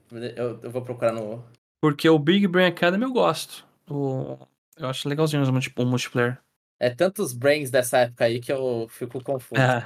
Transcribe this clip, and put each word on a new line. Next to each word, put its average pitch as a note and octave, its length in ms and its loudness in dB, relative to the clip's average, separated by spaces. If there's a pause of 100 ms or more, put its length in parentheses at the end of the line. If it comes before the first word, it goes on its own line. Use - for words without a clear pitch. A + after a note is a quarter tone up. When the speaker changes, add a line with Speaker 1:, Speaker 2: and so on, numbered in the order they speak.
(120)
Speaker 1:
Eu, A#2+ 500 -8
eu A#2+ 80 -10
vou B2 120 -6
procurar A#2+ 300 -2
no A2+ 300 -8 (380)
Speaker 2:
Porque D3+ 300 2
o D#3+ 80 8
Big F#3 300 2
Brain F3+ 180 4
Academy F3+ 380 2
eu C4 80 -4
gosto. F3 520 -2 (240)
O, C3+ 480 -6 (400)
eu D3+ 120 -8
acho C3 200 -6
legalzinho D3 340 0
os C3+ 60 2
multi-, C3 300 0
o B2 80 0
multiplayer. B2 500 0 (440)
Speaker 1:
É B2 100 2
tantos F3 420 -2
Brains C#3 380 0
dessa B2+ 300 2
época A#2+ 260 0
aí A#2 120 0
que A#2+ 140 -6
eu B2+ 380 -2
fico B2+ 340 -10
confuso. C3+ 360 -4
Speaker 2:
É, B2+ 240 2